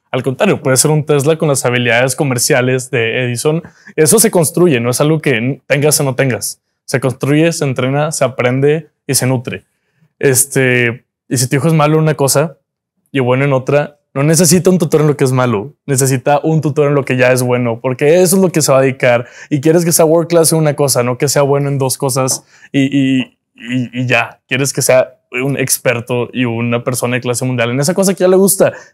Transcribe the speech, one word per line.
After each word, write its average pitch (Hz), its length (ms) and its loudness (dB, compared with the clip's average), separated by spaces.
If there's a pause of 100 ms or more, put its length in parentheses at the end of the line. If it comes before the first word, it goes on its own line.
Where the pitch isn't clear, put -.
(120)
Al 127 120 -4
contrario, 135 400 -2
puede 175 140 0
ser 151 140 0
un 151 140 0
Tesla 151 320 0
con 160 120 0
las 139 160 -2
habilidades 123 500 0
comerciales 127 760 -2
de 117 360 -2
Edison. 143 380 -2 (340)
Eso 156 200 2
se 220 140 0
construye, 170 480 2
no 120 120 -2
es 123 100 -2
algo 151 180 2
que 131 480 -2
tengas 143 320 0
o 151 40 -2
no 135 120 -2
tengas. 123 460 -4 (240)
Se 127 160 -4
construye, 147 500 0
se 165 140 -6
entrena, 139 480 -2
se - 100 -4
aprende 135 680 0 (140)
y 135 100 -2
se 123 120 -2
nutre. 120 380 -6 (540)
Este, 123 840 0 (240)
y - 80 -4
si 123 140 -2
tu 147 80 0
hijo 139 100 0
es 160 60 2
malo 151 220 2
en 156 80 2
una 156 100 2
cosa 143 460 -2 (520)
y 139 80 -2
bueno 127 240 0
en 143 80 0
otra, 139 460 0 (160)
no 139 100 -2
necesita 170 460 2
un 180 80 4
tutor 160 220 2
en 151 80 2
lo 143 80 2
que 143 80 -2
es 131 80 2
malo, 123 420 -2 (120)
necesita 135 580 0
un 160 160 0
tutor 147 300 0
en 147 60 0
lo 139 100 0
que 131 100 -2
ya 127 160 4
es 127 120 0
bueno, 123 360 -2
porque 143 420 2
eso 185 140 2
es 190 60 2
lo 185 80 2
que 156 120 0
se 139 80 0
va 135 100 4
a - 20 4
dedicar. 123 440 0 (240)
Y 147 120 -2
quieres 160 240 2
que 165 80 0
sea 170 100 2
world 160 240 2
class 165 240 2
en 160 80 2
una 151 160 0
cosa, 131 260 0
no 123 160 -4
que 147 120 -2
sea 143 140 2
bueno 139 260 0
en 139 80 -2
dos 131 200 -2
cosas 131 460 -4 (300)
y, 139 80 2
y, 135 560 0 (180)
y, 120 460 -6
y 127 60 -4
ya. 117 420 -2
Quieres 135 240 -2
que 147 80 -4
sea 127 400 0 (100)
un 131 260 -4
experto 120 760 -4
y 123 100 -4
una 120 400 -2
persona 123 320 -4
de 120 60 -4
clase 123 240 -4
mundial 120 260 -2
en 127 80 -2
esa 147 140 -2
cosa 196 200 -2
que - 60 -8
ya 180 80 2
le 185 80 4
gusta, 185 380 2 (200)